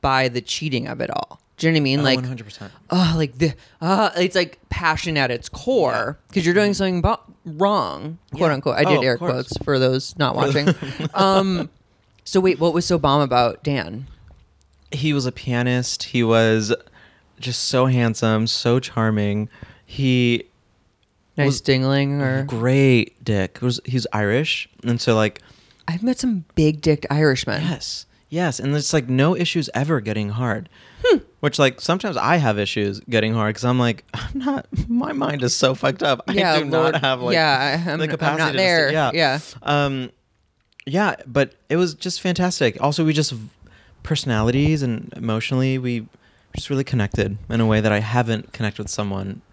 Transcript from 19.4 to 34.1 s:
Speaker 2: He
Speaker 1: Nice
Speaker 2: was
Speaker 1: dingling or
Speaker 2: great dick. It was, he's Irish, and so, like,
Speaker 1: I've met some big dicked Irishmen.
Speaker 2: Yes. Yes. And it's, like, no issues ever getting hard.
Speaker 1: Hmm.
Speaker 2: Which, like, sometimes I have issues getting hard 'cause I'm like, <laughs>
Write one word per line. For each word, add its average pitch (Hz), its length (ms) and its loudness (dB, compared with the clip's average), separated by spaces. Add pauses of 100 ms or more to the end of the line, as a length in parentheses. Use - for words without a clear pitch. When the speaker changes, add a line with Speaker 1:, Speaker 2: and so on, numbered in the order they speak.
Speaker 2:
He 123 600 0 (920)
Speaker 1:
Nice 147 80 2
Speaker 2:
was 139 160 0
Speaker 1:
dingling 139 580 0
or 135 260 -2
Speaker 2:
great 127 800 2
dick. 101 340 -2
It - 40 -10
was, 123 240 -2
he's 123 260 -4
Irish, 107 560 0 (160)
and 117 160 0
so, 120 160 2
like, 107 240 2 (480)
Speaker 1:
I've 170 140 -4
met 247 160 0
some 214 280 -2 (100)
big 156 260 2
dicked 151 300 2
Irishmen. 143 500 2
Speaker 2:
Yes. - 460 -6 (220)
Yes. 165 300 -2
And 139 160 -2
it's, 147 160 -2
like, 147 160 0
no 135 280 4
issues 165 400 -2
ever 143 260 0
getting 104 280 -2
hard. 110 380 -2 (360)
Speaker 1:
Hmm. 466 160 6 (220)
Speaker 2:
Which, 147 180 -2
like, 131 200 4
sometimes 180 380 -2
I 156 200 2
have 120 200 2
issues 101 440 -2
getting 110 340 0
hard 107 180 0
'cause 101 100 -8
I'm 123 140 2
like, 120 320 0
<laughs> - 60 -20